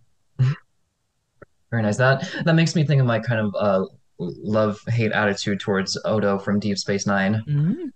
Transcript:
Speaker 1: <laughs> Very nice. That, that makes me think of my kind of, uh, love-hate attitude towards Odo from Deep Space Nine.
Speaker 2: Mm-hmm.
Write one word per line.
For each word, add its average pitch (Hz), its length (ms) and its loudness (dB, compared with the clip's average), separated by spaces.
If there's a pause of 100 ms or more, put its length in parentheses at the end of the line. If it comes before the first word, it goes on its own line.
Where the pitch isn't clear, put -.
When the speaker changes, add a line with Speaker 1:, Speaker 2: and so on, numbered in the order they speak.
(400)
Speaker 1:
<laughs> - 1300 -6
Very 117 120 -2
nice. 104 140 0
That, 131 340 2 (140)
that 165 100 4
makes 165 220 4
me 156 80 4
think 139 160 4
of 127 60 4
my 113 140 2
kind 113 200 -2
of, 101 180 -2
uh, 95 280 2 (360)
love-hate 107 880 -2
attitude 101 480 0
towards 95 440 -2
Odo 101 340 0
from 104 220 -2
Deep 104 160 -2
Space 101 300 -4
Nine. 101 420 0
Speaker 2:
Mm-hmm. 165 360 0 (120)